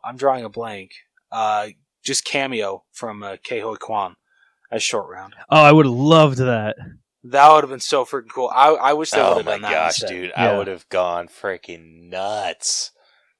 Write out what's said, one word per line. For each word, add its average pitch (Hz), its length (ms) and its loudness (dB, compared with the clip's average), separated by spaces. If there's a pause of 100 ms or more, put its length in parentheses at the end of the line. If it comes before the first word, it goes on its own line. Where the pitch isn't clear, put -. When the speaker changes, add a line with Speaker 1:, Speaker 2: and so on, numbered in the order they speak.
Speaker 1:
I'm 127 120 -14
drawing 131 280 -2
a 107 40 -12
blank. 101 440 -14 (400)
Uh, 107 360 -4 (360)
just - 200 -6
cameo 117 680 -6
from, 104 320 -14
uh, 98 140 -12
Ke 117 240 -10
Huy 110 160 -8
Quan 98 380 -6 (540)
as 113 120 -4
short 104 260 -4
round. 95 260 -20 (160)
Speaker 2:
Oh, 156 120 8
I 147 100 10
would 156 140 8
have 120 80 -2
loved 147 440 4
that. 113 380 -2 (480)
Speaker 1:
That 139 280 8
would 151 100 6
have 131 80 -8
been 135 100 -12
so 135 240 -2
freaking 117 260 -10
cool. 123 220 -4
I, 139 180 6
I 139 240 2
wish 156 180 -4
they - 80 2
Speaker 3:
Oh 95 80 4
Speaker 1:
would 87 100 2
have 82 80 -4
Speaker 3:
my - 60 -4
Speaker 1:
done - 100 -6
that 104 100 -6
Speaker 3:
gosh, 80 260 0
Speaker 1:
instead. 104 100 -8
Speaker 3:
dude. 90 280 -10
I 90 100 -2
Speaker 2:
Yeah. 101 120 0
Speaker 3:
would 98 80 -6
have 92 220 -12
gone 87 400 -4
freaking 85 840 -14
nuts. 95 800 -6 (500)